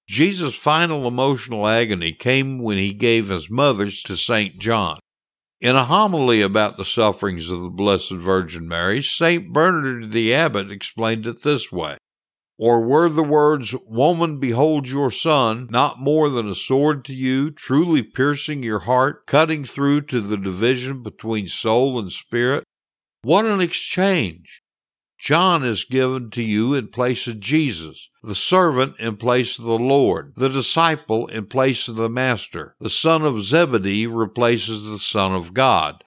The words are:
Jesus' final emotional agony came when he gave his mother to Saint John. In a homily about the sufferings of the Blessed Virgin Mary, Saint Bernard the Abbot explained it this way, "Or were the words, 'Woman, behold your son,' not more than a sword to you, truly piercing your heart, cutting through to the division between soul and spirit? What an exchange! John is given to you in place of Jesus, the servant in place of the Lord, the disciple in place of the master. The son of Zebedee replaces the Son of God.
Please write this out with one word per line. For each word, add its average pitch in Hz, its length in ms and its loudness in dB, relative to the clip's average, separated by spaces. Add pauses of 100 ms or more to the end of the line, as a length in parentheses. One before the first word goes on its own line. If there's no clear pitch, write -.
Jesus' 160 480 -2
final 156 540 0
emotional 123 580 -2
agony 107 460 0
came 135 460 -2
when 110 180 -2
he 98 160 0
gave 113 360 2
his 82 200 -4
mother 110 420 0
to - 260 -10
Saint 101 420 -2
John. 101 420 -2 (600)
In 123 160 2
a 127 80 4
homily 147 560 4
about 101 380 2
the 98 80 -8
sufferings 92 640 -2
of 87 100 -6
the 90 80 -10
Blessed 95 440 0
Virgin 87 540 -2
Mary, 90 360 -2
Saint 170 500 -2
Bernard 139 580 0
the 113 220 2
Abbot 113 380 0
explained 113 560 -4
it 117 160 -10
this 147 280 -2
way, 87 280 -6 (580)
"Or 117 240 4
were 147 300 4
the 156 120 0
words, 147 520 2 (120)
'Woman, 151 520 0
behold 135 500 2
your 135 220 -2
son,' 127 600 0
not 123 300 0
more 147 300 2
than 117 180 -2
a 95 60 -4
sword 139 500 0
to 135 100 -12
you, 131 360 0
truly 151 520 2
piercing 143 600 -2
your 110 180 0
heart, 127 460 0
cutting 156 380 2
through 143 380 2
to 127 200 -2
the 101 160 -2
division 123 640 -2
between 110 440 -6
soul 123 520 0
and 95 120 -6
spirit? 123 540 -2 (560)
What 180 240 2
an 208 160 0
exchange! 175 1040 -2 (560)
John 165 460 2
is 113 200 -2
given 127 460 -2
to 120 120 -4
you 110 300 2
in 123 160 -2
place 123 380 -2
of 113 140 -8
Jesus, 110 680 -2 (140)
the 107 120 -8
servant 143 640 2
in 110 200 -6
place 123 400 0
of 117 80 -14
the 113 120 2
Lord, 113 560 2
the 123 140 0
disciple 135 800 0
in 110 180 -10
place 131 440 0
of 113 80 -10
the 113 120 0
master. 117 720 -4
The 120 80 -6
son 160 340 2
of 117 220 0
Zebedee 110 600 2
replaces 113 800 0
the 107 140 -10
Son 95 360 0
of 87 180 -6
God. 98 540 2